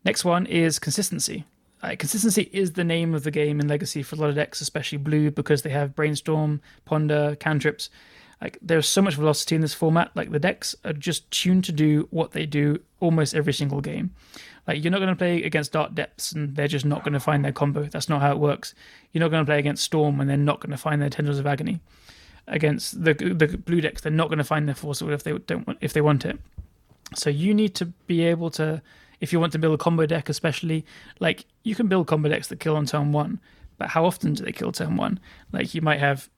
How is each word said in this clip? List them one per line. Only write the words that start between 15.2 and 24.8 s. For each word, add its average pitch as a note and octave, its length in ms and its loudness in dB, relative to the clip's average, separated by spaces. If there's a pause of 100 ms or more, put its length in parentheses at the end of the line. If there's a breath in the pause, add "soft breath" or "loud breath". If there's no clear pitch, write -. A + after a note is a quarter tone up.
against D3+ 300 -2
Dark D#3 220 -2
Depths - 380 -6
and D3 220 -4
they're D3 140 0
just C#3+ 160 -2
not D3 200 0
gonna D3 160 0
find C#3+ 240 2
their C#3 80 -2
combo. C#3+ 320 0
That's D3+ 240 -6
not D3+ 120 0
how C#3+ 120 4
it D3+ 60 -2
works. - 360 -2 (380 loud breath)
You're E3 80 0
not E3 100 2
gonna D#3+ 140 2
play D3 140 4
against C#3+ 240 0
Storm D3 380 2
and C#3 100 2
they're C#3 60 2
not C#3+ 240 2
gonna C#3+ 160 -6
find D3 260 0
their C#3+ 80 0
Tendrils C#3+ 280 -2
of C#3 80 -2
Agony. D3 340 -2 (680 loud breath)
Against - 580 -2
the, D#3+ 100 6
the E3 440 2
blue E3+ 220 0
decks, - 220 -4
they're D#3 100 -2
not D#3+ 180 2
gonna D3+ 140 0
find D3+ 240 0
their C#3 60 -2
Force D3 260 -6